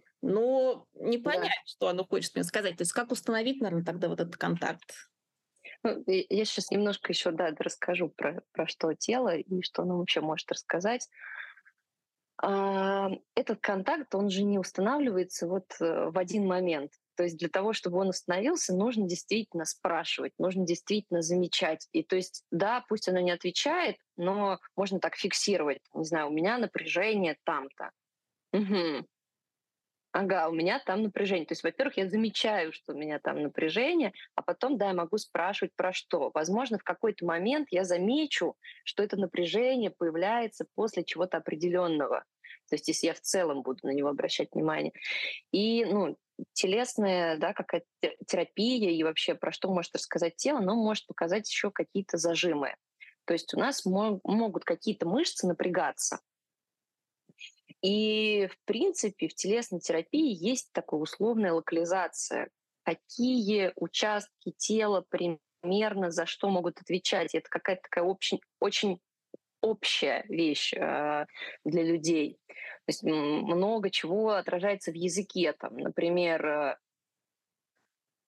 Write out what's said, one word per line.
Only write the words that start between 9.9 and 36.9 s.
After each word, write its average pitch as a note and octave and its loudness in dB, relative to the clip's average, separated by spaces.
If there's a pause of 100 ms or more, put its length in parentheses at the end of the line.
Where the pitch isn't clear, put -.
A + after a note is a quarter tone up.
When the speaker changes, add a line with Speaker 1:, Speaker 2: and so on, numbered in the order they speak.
Speaker 2:
вообще E3+ 0
может D#3 -4
рассказать. G3 -2 (1300)
А, G3 0 (260)
этот - -2
контакт, A3 -2
он G3+ 2
же G3 0
не G3+ 2
устанавливается F#3+ 0
вот, F#3+ -2 (160)
э, E3 0
в E3 -2
один F#3 0
момент. F3 0 (240)
То F3 0
есть E3+ -2
для E3+ -2
того, G3 0
чтобы F3+ -2
он F#3+ 2
установился, G3 0
нужно G#3+ 2
действительно F3 -2
спрашивать, D#3+ -4
нужно F#3 0
действительно E3+ -2
замечать. E3 0
И D#3+ 0
то - 0
есть, - -4
да, G#3+ 0
пусть G#3+ -2
она F#3 2
не F3+ 2
отвечает, C4+ 0 (180)
но F#3+ 0 (180)
можно F#3+ 0
так - -2
фиксировать. D#3+ 0 (140)
Не D#3+ -2
знаю, D#3 0
у - -2
меня F3 2
напряжение F3+ 0
там-то. C#3 -4 (640)
Мгм. F#3 0 (1040)
Ага, F3+ 2
у E3 -2
меня F3 2
там F#3+ 0
напряжение. G3 0
То - -6
есть, - -8
во-первых, C4 0
я F#3+ 2
замечаю, G#3 2
что - -10
у - -6
меня D3 -4
там D3 -2
напряжение, G3+ 2 (240)
а - -4
потом, B3 0
да, G3+ 2
я F#3+ 0
могу F3 -2
спрашивать, F#3+ -4
про F#3 0
что. D3 -2
Возможно, G3+ 0
в - -20
какой-то G3+ -2